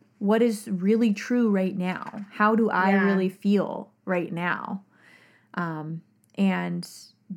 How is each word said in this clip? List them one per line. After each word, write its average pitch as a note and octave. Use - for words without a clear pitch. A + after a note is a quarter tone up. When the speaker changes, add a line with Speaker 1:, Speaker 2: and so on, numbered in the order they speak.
Speaker 1:
"What G#3+
is A3+
really G#3
true A#3+
right F#3+
now? F3+
How G#3+
do A3
I F#3
Speaker 2:
Yeah. G3
Speaker 1:
really F#3+
feel -
right F3+
now?" F3
Um, D#3+
and F3+